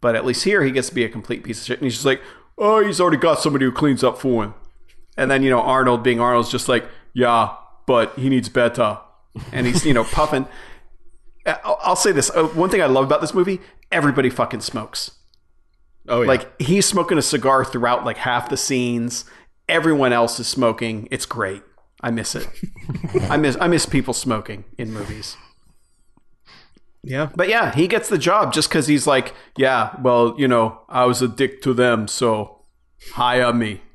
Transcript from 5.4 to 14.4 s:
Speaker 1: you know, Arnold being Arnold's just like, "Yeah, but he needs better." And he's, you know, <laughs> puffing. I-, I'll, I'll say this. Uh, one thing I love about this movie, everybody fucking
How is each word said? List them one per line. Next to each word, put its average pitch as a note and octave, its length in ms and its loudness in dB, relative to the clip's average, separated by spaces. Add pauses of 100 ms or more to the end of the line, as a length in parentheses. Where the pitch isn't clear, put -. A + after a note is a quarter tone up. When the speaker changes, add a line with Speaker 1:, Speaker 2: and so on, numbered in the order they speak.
Speaker 1:
you C3+ 100 4
know, A#2+ 100 2
Arnold B2+ 420 2
being A#2+ 160 2
Arnold's A#2+ 320 2
just B2+ 160 -4
like, B2 180 2 (280)
"Yeah, A#2+ 420 2 (300)
but A#2 340 2
he C3 100 0
needs B2+ 200 0
better." A#2 480 0 (560)
And B2+ 140 -2
he's, B2 180 0
you D3 80 4
know, A#2 100 4
<laughs> - 160 -2
puffing. D3 280 0 (1000)
I-, - 180 -2
I'll, G#3 180 -4
I'll - 140 0
say G#3 160 2
this. D3 200 2
Uh, E3 160 2
one E3 220 0
thing F#3+ 120 2
I D#3 60 2
love C3 180 4
about D3 160 2
this D#3 120 -6
movie, F#3 280 0 (280)
everybody C#3+ 400 2
fucking A#2+ 320 -4